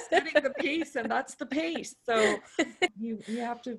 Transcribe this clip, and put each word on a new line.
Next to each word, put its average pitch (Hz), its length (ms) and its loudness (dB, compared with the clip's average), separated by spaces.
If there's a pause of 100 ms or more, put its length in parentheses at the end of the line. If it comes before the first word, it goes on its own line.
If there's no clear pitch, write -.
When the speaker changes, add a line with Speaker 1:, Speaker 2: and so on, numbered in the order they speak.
(100)
Speaker 1:
setting 320 320 4
the 269 160 2
pace, 302 380 0
and 220 140 -2
that's 240 240 -2
the 277 120 -8
pace. 320 580 -2
So 214 320 4 (320)
Speaker 2:
<laughs> 240 320 -2
Speaker 1:
you, 226 260 -6
you 226 140 -4
have 240 220 -6
to 233 160 -8